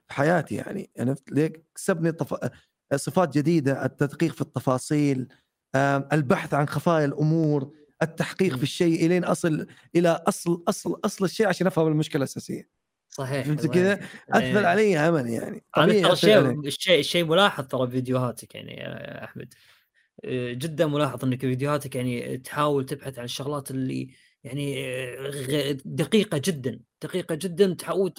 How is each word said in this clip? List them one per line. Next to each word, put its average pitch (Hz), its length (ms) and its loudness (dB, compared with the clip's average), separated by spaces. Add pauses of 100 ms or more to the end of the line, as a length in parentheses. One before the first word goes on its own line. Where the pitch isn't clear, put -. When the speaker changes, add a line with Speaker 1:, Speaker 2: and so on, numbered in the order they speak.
Speaker 1:
في - 60 -16
حياتي 151 420 0
يعني. - 340 -8 (100)
عرفت؟ 127 320 -4
ليك 156 340 0 (100)
كسبني 165 360 0
طف-، - 380 -4 (460)
صفات 147 420 0
جديدة، 139 480 2
التدقيق 143 480 -2
في - 80 -6
التفاصيل، 135 840 0 (480)
آم، 139 380 2
البحث 160 400 2
عن 143 140 2
خفايا 156 380 2
الأمور، 147 680 2 (300)
التحقيق 160 500 0
Speaker 2:
مم. 131 60 -2
Speaker 1:
في 123 60 -4
الشيء 165 420 2
إلين 175 180 4
أصل، 165 440 0 (280)
إلى 170 140 6
أصل، 170 580 0
أصل، - 380 -2
أصل 196 200 -2
الشيء 202 220 0
عشان 180 200 2
أفهم 165 200 2
المشكلة 151 320 0
الأساسية. - 500 -6 (420)
Speaker 2:
صحيح، 135 340 -4
Speaker 1:
فهمت 147 140 0
Speaker 2:
صحيح. 160 80 0
Speaker 1:
كذا؟ 185 320 2 (340)
أثر 202 320 2
Speaker 2:
إيه. - 0 -
Speaker 1:
علي 190 320 4
أمل 151 320 4
يعني، - 360 -6 (120)
Speaker 2:
أنا 180 160 6
Speaker 1:
طبيعي 202 100 4
Speaker 2:
ترى 180 120 6
Speaker 1:
أثر - 160 6
Speaker 2:
شيء، 214 60 10
Speaker 1:
علي. 143 300 4
Speaker 2:
الشيء، 156 320 2
الشيء 170 260 0
ملاحظ 165 420 2
ترى 127 240 -2
فيديوهاتك 127 640 -2
يعني - 220 -14
يا - 460 -12
أحمد. - 300 -16 (720)
آه، 123 280 -6
جدا 139 340 -2
ملاحظ 143 380 -2
إنك 127 160 0
فيديوهاتك 139 540 -2
يعني 123 420 -6
تحاول 143 480 -2
تبحث 135 340 -10
عن 120 60 -10
الشغلات 135 460 -8
اللي 131 400 -6 (320)
يعني، 135 440 -6
آه، 127 440 -8
غ-، 139 540 -2
دقيقة 156 600 0
جدا، 127 360 -4 (220)
دقيقة 175 320 -6
جدا 175 380 2
تحاول، 175 460 -2